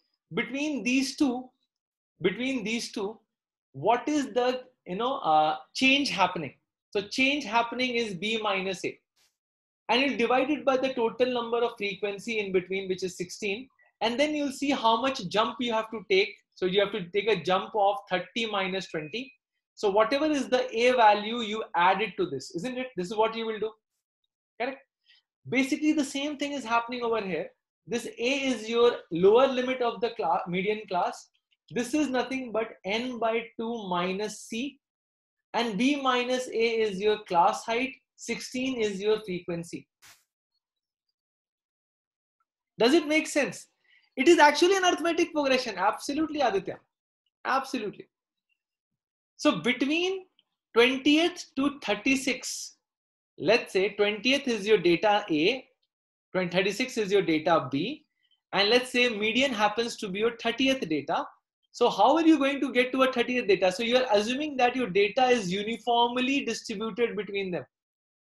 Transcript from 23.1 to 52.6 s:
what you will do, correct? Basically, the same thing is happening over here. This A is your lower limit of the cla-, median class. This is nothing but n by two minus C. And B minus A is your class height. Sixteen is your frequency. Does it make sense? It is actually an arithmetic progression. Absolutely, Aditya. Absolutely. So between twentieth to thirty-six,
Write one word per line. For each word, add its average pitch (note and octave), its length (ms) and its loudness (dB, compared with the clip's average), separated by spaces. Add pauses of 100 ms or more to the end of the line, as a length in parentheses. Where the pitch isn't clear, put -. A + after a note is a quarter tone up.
what A3 200 2
you A3+ 100 -4
will A3 140 -6
do, A3 100 -4 (880)
correct? C4 200 -6 (680)
Basically, C4+ 440 2
the D4+ 120 2
same C#4+ 340 -6
thing C#4+ 140 -4
is C4+ 120 -8
happening A#3 380 -2
over A3+ 180 0
here. F3+ 300 -4 (360)
This A3 200 -4
A A#3+ 260 -2 (140)
is A3+ 240 -4
your A#3+ 260 4 (160)
lower G#3 340 6
limit B3+ 360 -2
of A#3 180 -2
the A#3 100 -2
cla-, F3+ 380 -2
median F#3+ 400 -2
class. F#3 400 -4 (420)
This A#3 220 -6
is D4+ 160 0
nothing B3+ 440 -4
but A3 160 -2 (180)
n A#3 320 -4
by A3+ 260 0 (140)
two A3+ 300 -6
minus F#3+ 520 -4
C. B3 400 -8 (760)
And A3 240 -2
B C4+ 240 2
minus B3 460 0
A A3+ 180 0 (140)
is G3+ 200 -2
your G#3 240 2
class F#3 400 2
height. B3 300 -4 (220)
Sixteen B3+ 640 -6
is G#3 220 -2
your G#3+ 200 2
frequency. E3+ 640 -8 (3000)
Does A#3 140 6
it D#4+ 140 4
make D#4 200 2
sense? - 400 -4 (500)
It C4 120 2
is E4+ 100 10
actually D4+ 380 6
an F#4 80 0
arithmetic E4+ 480 0
progression. C4 460 0
Absolutely, D4 600 -2
Aditya. G3 380 -2 (640)
Absolutely. A#3+ 640 -4 (1300)
So C#4+ 200 2
between D4+ 680 -2 (500)
twentieth C#4 680 4 (120)
to C#4 240 -2
thirty-six, - 960 -2 (640)